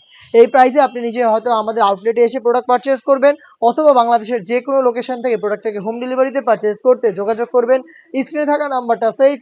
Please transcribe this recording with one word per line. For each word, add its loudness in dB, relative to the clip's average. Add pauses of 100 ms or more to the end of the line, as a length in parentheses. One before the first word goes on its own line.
(340)
এই 6
প্রাইসে 4
আপনি 0
নিজে -4
হয়তো 0
আমাদের -2
আউটলেটে 0
এসে 0
প্রোডাক্ট 0
পারচেজ 0
করবেন, 2 (280)
অথবা 4
বাংলাদেশের 0
যে -2
কোনো -2
লোকেশন -2
থেকে -2
প্রোডাক্টটাকে -6
হোম -8
ডেলিভারিতে -4
পারচেজ -2
করতে 2
যোগাযোগ -4
করবেন 0 (440)
স্ক্রিনে -6
থাকা -2
নাম্বারটা -2
সেভ 0